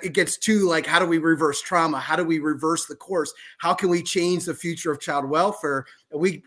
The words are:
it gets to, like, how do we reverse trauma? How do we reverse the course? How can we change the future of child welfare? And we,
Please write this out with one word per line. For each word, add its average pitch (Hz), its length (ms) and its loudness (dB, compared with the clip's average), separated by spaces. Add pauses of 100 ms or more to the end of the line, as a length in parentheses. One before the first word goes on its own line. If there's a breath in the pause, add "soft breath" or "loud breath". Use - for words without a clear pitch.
it 175 80 -6
gets 165 260 0
to, 208 300 4
like, 160 180 0
how 160 140 4
do 185 40 4
we 170 140 2
reverse 156 420 2
trauma? 165 380 0
How 131 160 -2
do 175 80 0
we 165 160 0
reverse 151 480 -2
the - 80 -12
course? 170 400 -4 (240 loud breath)
How 175 160 0
can 185 140 0
we 175 160 2
change 175 400 0
the 175 100 -4
future 165 380 -4
of 139 80 -6
child 143 280 -2
welfare? 151 560 0 (280 loud breath)
And 151 80 -4
we, 175 260 0